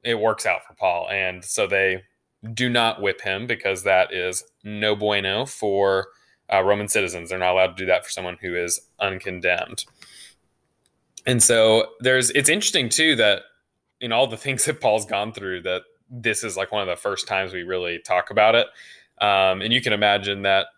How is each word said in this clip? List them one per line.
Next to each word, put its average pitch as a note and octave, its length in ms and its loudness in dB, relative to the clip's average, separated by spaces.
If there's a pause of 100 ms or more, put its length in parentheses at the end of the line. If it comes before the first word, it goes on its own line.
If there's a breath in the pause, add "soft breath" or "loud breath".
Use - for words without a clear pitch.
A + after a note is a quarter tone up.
it A#2 160 -2
works G#2+ 260 0
out F#2 220 -2
for - 60 -20
Paul. F2 360 -2
And F#2 360 -4
so G#2+ 200 -2
they F#2+ 380 0 (500)
do B2 160 0
not A#2 320 0
whip G2 200 -2
him, G2+ 260 -6
because G2 360 -4
that F#2 300 2
is F2+ 300 -4 (220)
no G#2 320 -2
bueno G2+ 480 -2
for, G2 640 0 (420 soft breath)
uh, G2 100 4
Roman G#2 280 2
citizens. F2 400 -2
They're F#2 100 -6
not F2+ 140 2
allowed F#2 240 2
to F#2+ 60 -6
do - 20 -4
that F2+ 180 2
for - 80 -12
someone F2+ 300 -10
who F2+ 120 -8
is F2 280 -4 (180)
uncondemned. F#2 840 -4 (1400 loud breath)
And B2 160 2
so A2 460 6 (140)
there's, B2+ 300 4
it's C#3+ 180 4
interesting E3 400 0
too, D#3 260 2
that G#2 280 2 (580)
in A#2+ 100 -6
all A#2+ 160 2
the A2+ 80 -10
things C3+ 300 0
that - 160 -4
Paul's G#2+ 240 0
gone G#2+ 260 -4
through, F#2+ 300 -10
that F2+ 220 -6 (260)
this A#2 340 -4
is, G2+ 140 -8
like, G2 160 -6
one G#2 80 -2
of F#2+ 80 -6
the F2 80 -6
first G2+ 280 -6
times F#2+ 280 -4
we F2 100 -8
really F2+ 360 -6
talk F2+ 300 -2
about G#2+ 260 4
it. A#2+ 120 2 (540 loud breath)
Um, F#2+ 400 2
and A2 100 -2
you A#2+ 80 2
can B2 140 -2
imagine G2+ 480 0
that G2 260 2 (100)